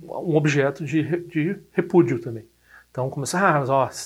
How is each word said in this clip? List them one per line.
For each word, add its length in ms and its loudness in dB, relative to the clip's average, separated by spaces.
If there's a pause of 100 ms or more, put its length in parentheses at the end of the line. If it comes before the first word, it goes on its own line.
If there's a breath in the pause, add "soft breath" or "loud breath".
um 280 -2
objeto 480 2
de 180 0
re-, 180 -4
de 360 -4 (160)
repúdio 480 2
também. 240 -10 (460 soft breath)
Então 180 -4
começou, 300 -6
"Ah, 220 4
mas, 100 -2
ó, 180 4 (180)